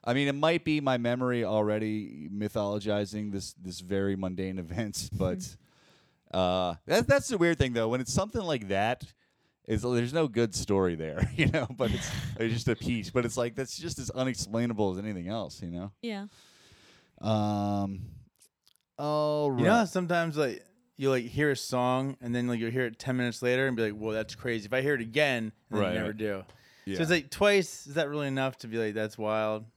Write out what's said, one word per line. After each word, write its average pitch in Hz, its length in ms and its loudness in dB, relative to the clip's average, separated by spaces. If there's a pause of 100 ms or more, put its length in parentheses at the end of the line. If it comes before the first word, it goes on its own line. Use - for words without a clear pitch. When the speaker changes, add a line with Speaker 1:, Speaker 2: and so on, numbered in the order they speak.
Speaker 1:
I 123 100 0
mean, 143 140 2
it 139 80 0
might 165 280 2
be 151 180 2
my 131 160 2
memory 120 460 0
already 107 880 0
mythologizing 104 960 -2
this, 98 220 -6
this 90 280 -12
very 98 340 0
mundane 95 440 -4
<laughs> 85 60 -6
events, 101 440 -6
Speaker 2:
<laughs> - 40 -8
Speaker 1:
but, 92 420 -2 (760)
uh, 90 440 2 (100)
that, 220 220 2
that's - 200 4
the 226 100 -2
weird 170 200 4
thing, 127 160 2
though. 113 160 2
When 123 120 0
it's - 120 -6
something 214 280 0
like 131 280 -2
that, 104 340 2 (600)
it's, 110 180 0
there's 123 300 2
no 160 140 2
good 113 280 2
story 95 400 2
there, 80 360 -2
<laughs> - 40 -10
you 147 120 4
know, 139 280 2
but 117 160 2
it's, - 180 -2 (140)
Speaker 2:
<laughs> - 160 -8
Speaker 1:
it's 113 140 2
just 113 160 -2
a 113 60 4
piece. 113 340 -2
But 123 160 2
it's 113 120 -4
like, 120 180 0
that's 131 220 -6
just 160 220 -8
as 123 120 -6
unexplainable 113 800 0
as 92 60 -4
anything 98 280 -6
else, 104 340 -6
you 87 100 -8
know? 90 200 -8 (100)
Speaker 2:
Yeah. 208 260 -8 (920)
Speaker 1:
Um, 101 800 0 (960)
all 151 600 0
Speaker 3:
You 120 80 4
know 190 60 8
how 233 80 8
Speaker 1:
right. 202 80 2
Speaker 3:
sometimes, 170 500 0
like, 131 260 0 (340)
you, 135 120 2
like, 127 160 2
hear 143 260 2
a 131 40 2
song 127 680 0
and 120 140 -4
then, 123 120 2
like, 120 120 0
you'll 113 120 -2
hear 127 140 0
it 113 140 -6
ten 127 180 -2
minutes 120 240 -2
later 127 260 4
and 127 100 0
be 113 60 2
like, 107 100 0
"Whoa, 107 180 -4
that's 110 240 -4
crazy." 113 300 -4
If 104 80 -4
I 131 80 2
hear 143 140 2
it 117 60 -2
again, 120 420 2
and 107 100 -6 (180)
then 104 80 0
Speaker 1:
Right. 92 140 2
Speaker 3:
you 90 60 0
never 107 140 -4
do. 104 300 -4 (420)
Speaker 1:
Yeah. 180 120 -4
Speaker 3:
So 165 60 0
it's 160 80 0
like, 151 180 0
twice, 202 580 2
is 143 60 -14
that 147 160 0
really 147 180 -2
enough 135 320 -2
to 123 80 -12
be 113 100 -4
like, 107 180 0
"That's 107 220 -2
wild"? 110 460 0 (140)